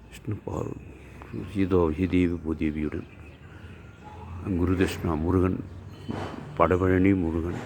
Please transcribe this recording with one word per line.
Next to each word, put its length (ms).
விஷ்ணுபால், 640
சீதா, 320
சீதேவி 460
பூதேவியுடன் 720
குருதட்சிணா 680
முருகன், 380
படபழனி 580
முருகன் 500